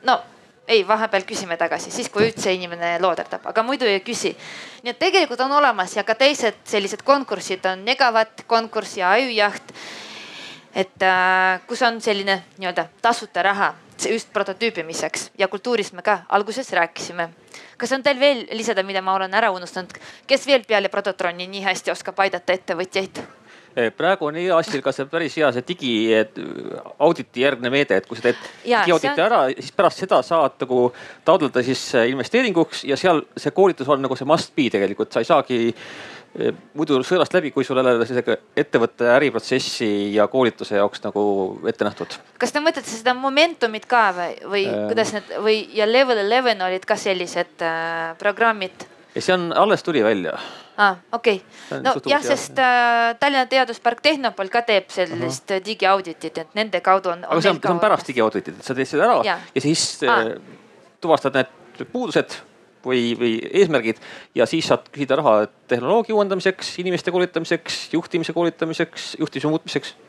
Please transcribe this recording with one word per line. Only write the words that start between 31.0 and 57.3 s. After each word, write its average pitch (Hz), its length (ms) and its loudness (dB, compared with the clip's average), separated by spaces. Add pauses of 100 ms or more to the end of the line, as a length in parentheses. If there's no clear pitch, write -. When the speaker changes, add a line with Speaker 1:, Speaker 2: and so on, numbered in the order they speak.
Speaker 2:
taotleda 147 380 4
siis, 127 200 -2 (120)
eh, 117 140 4
investeeringuks 175 800 0
ja 139 80 0
seal 170 240 2 (160)
see 143 140 -4
koolitus 175 380 2
on 139 120 4
nagu 131 160 -2
see 131 80 -8
must 156 300 2
be 131 180 2
tegelikult. 101 400 0
Sa 120 80 2
ei 117 80 -4
saagi, 131 300 2 (800)
eh, 117 120 0 (220)
muidu 147 320 0
sõelast 175 320 0
läbi, 156 160 0
kui 135 100 0
sul 127 140 -2
ei 131 80 2
ole 120 240 4
sellega 120 280 0 (200)
ettevõtte 120 480 0 (100)
äriprotsessi 110 1000 0
ja 104 120 4
koolituse 120 480 0
jaoks 101 300 0
nagu 104 180 -2 (460)
ette 110 160 -2
nähtud. - 320 -8 (220)
Speaker 1:
Kas 247 120 -2
te 294 80 -2
mõtlete 311 300 -2
seda 226 240 -2
Momentumit 262 720 0
ka 226 320 4
või, 175 160 -6 (160)
või 196 180 0
Speaker 2:
Ähm. 208 220 -2
Speaker 1:
kuidas 214 240 0
need 208 240 -10
või, 214 300 0 (100)
ja 214 80 2
Level 247 320 2
eleven 220 440 2
olid 185 240 -4
ka 214 100 0
sellised, 180 680 -4
äh, 165 560 -4
programmid? 208 720 -2 (260)
Speaker 2:
Ja 113 60 -4
see 185 120 2
on, 175 200 0
alles 185 300 4
tuli 147 200 2
välja. 95 300 2 (460)
Speaker 1:
Aa, 196 160 4 (160)
okei. 226 300 0 (260)
Speaker 2:
See 147 80 -8
on 135 80 -6
Speaker 1:
No 254 100 2
Speaker 2:
suht - 140 -4
Speaker 1:
jah, 285 140 4
Speaker 2:
uus, 247 80 -4
jah. - 80 2
Speaker 1:
sest, - 220 -6
äh, 240 600 4
Tallinna 277 320 2
Teaduspark 240 500 0
Tehnopool 247 460 0
ka 233 140 0
teeb 202 280 2
sellist 170 600 -4
Speaker 2:
Ahah. 190 140 0
Speaker 1:
digiauditit, 190 720 0
et 160 180 -10
nende 208 240 -2
kaudu 185 300 2
on, 175 160 -6
on - 60 -4